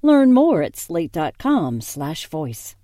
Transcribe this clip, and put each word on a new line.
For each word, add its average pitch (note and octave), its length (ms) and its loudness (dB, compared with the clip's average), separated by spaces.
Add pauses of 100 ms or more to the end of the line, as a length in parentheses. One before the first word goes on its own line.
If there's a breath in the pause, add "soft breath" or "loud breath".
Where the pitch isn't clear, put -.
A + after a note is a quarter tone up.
Learn C#4 320 6
more B3+ 300 4
at - 120 -6
slate E3+ 360 -6
dot D#3 260 -6
com E3 420 -2
slash C#3+ 460 -10
voice. C#3+ 580 -10